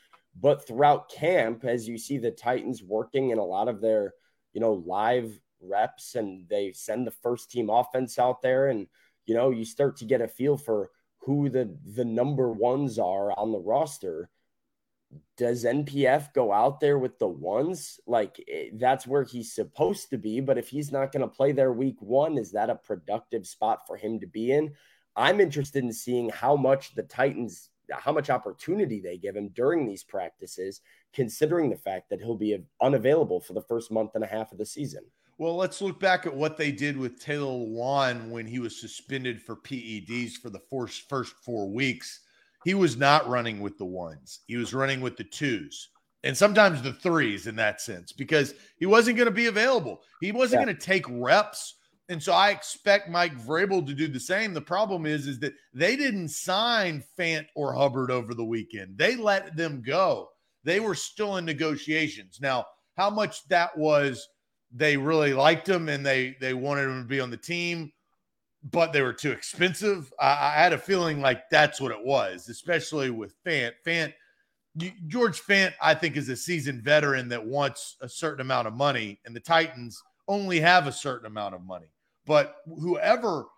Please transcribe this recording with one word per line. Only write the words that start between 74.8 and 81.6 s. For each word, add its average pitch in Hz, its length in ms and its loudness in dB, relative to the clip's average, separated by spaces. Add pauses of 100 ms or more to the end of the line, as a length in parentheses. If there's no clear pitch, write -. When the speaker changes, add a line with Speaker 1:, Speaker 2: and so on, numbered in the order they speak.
Speaker 2:
George 220 340 0
Fant, 190 400 4
I 156 120 6
think, 147 240 -2
is 131 100 -4
a 127 80 -4
seasoned 139 480 -4
veteran 139 460 4
that 117 160 -6
wants 135 560 -4
a 127 80 -12
certain 151 320 -6
amount 127 260 0
of 107 60 -8
money, 120 520 -2
and 117 80 -18
the 117 60 -10
Titans 135 640 0 (240)
only 196 320 0
have 170 280 6
a 135 40 -4
certain 123 340 -6
amount 104 300 -8
of 90 80 -12